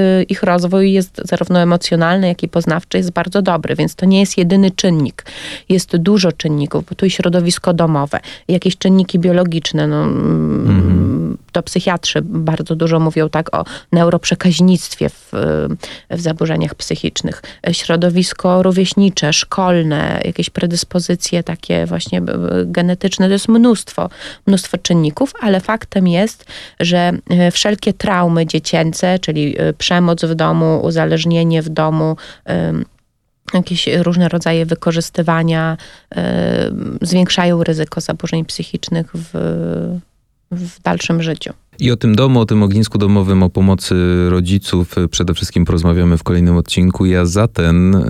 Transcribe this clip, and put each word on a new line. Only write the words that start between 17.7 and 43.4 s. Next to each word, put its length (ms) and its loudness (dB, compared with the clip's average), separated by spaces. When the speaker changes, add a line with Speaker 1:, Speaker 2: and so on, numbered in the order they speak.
Speaker 1:
Środowisko 920 0
rówieśnicze, 680 2
szkolne, 920 -2
jakieś 260 -6
predyspozycje 920 -4
takie 440 -4
właśnie, 340 -4
b-, 180 -4
b-, 280 -2
genetyczne, 600 0
to 60 2
jest 160 -2
mnóstwo, 640 2
mnóstwo 320 0
czynników, 640 0
ale 200 0
faktem 480 -2
jest, 360 0
że, 320 2
e, 200 4
wszelkie 420 0
traumy 540 0
dziecięce, 720 -2
czyli, 400 -2
e, 140 0
przemoc 520 0
w 100 0
domu, 500 0
uzależnienie 800 0
w 60 -6
domu, 480 -2
em, 400 -4
jakieś 320 -2
różne 260 2
rodzaje 380 -2
wykorzystywania, 1120 -2
em, 920 -4
zwiększają 600 2
ryzyko 360 -4
zaburzeń 440 -4
psychicznych 680 -6
w, 140 -10
w 320 -10
dalszym 400 -2
życiu. 300 -6
Speaker 2:
I 100 2
o 60 0
tym 200 2
domu, 240 4
o 60 2
tym 160 2
ognisku 360 0
domowym, 440 4